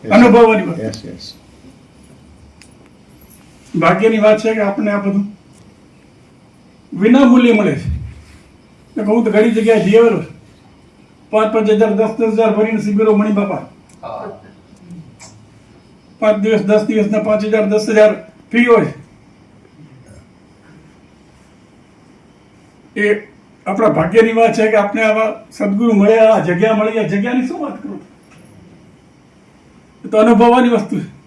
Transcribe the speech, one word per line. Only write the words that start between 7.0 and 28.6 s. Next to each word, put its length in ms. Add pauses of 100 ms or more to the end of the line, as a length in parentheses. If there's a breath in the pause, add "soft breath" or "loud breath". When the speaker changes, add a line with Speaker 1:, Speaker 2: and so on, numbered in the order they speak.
Speaker 1:
વિના 240
મૂલ્યે 280
મળે 200
છે. 160
એટલે 1160
હું 200
તો 60
ઘણી 200
જગ્યાએ 340
જઈ 120
આવેલો 200
છું. 200 (960)
પાંચ 220
પાંચ 180
હજાર, 240
દસ 240
દસ 140
હજાર 240
ભરીને 240
શિબિરો 360
મણી 160
બાપા. 340 (2500)
પાંચ 200
દિવસ, 240
દસ 220
દિવસના 340
પાંચ 260
હજાર, 220
દસ 220
હજાર 260 (380)
ફી 120
હોય. 280 (4000)
એ 140 (520)
આપણા 220
ભાગ્યની 440
વાત 200
છે 180
કે 60
આપને 260
આવા 480
સદગુરુ 420
મળ્યા, 420
આ 40
જગ્યા 360
મળી, 240
આ 40
જગ્યાની 440
શું 140
વાત 220
કરું? 180 (2000)